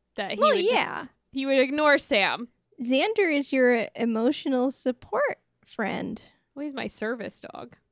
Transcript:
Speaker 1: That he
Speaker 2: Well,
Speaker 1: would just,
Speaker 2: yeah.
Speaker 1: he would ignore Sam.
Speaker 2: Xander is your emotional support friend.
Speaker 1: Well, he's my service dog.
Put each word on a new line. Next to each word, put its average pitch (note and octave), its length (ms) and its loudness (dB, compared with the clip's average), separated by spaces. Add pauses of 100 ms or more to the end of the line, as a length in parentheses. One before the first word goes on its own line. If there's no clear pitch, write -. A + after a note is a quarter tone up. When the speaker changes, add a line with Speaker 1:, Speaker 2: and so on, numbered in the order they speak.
(160)
Speaker 1:
That G3 180 -6
he G#4+ 60 -8
Speaker 2:
Well, D5 100 6
Speaker 1:
would G#4+ 120 2
just, G#4 120 2
Speaker 2:
yeah. - 320 -2 (260)
Speaker 1:
he C4+ 140 -4
would C4+ 140 4
ignore C#4+ 380 4
Sam. G3+ 520 0 (320)
Speaker 2:
Xander D#4+ 520 2
is C#4+ 200 0
your B3 420 4
emotional B3 760 0
support G#4+ 680 -4 (260)
friend. - 560 -6 (320)
Speaker 1:
Well, C#4+ 100 -10
he's D4 100 -8
my A3+ 140 -6
service G#3+ 520 -8
dog. - 360 -16 (160)